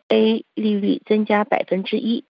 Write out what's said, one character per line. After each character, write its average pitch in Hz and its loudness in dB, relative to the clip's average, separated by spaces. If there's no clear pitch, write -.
A 220 2
利 214 0
率 196 -2
增 214 0
加 208 2
百 - -2
分 190 -2
之 214 -4
一， - -4